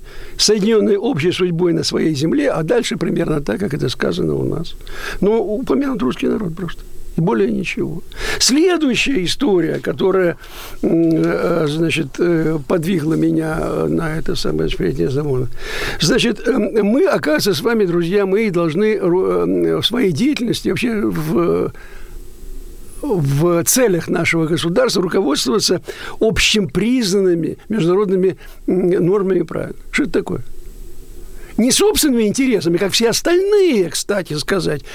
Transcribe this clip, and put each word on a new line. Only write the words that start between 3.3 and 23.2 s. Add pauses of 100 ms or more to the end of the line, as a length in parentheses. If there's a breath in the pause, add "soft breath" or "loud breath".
так,
как
это
сказано
у
нас. (460 loud breath)
Но
упомянут
русский
народ
просто. (340)
И
более
ничего. (340 loud breath)
Следующая
история,
которая, (440 loud breath)
м,
э,
значит, (140)
э, (100)
подвигла
меня
на
это
самое
восприятие
закона. (520 loud breath)
Значит,
э,
мы,
оказывается,
с
вами,
друзья
мои,
должны
ру-,
э,
в
своей
деятельности,
вообще
в, (1300 loud breath)
в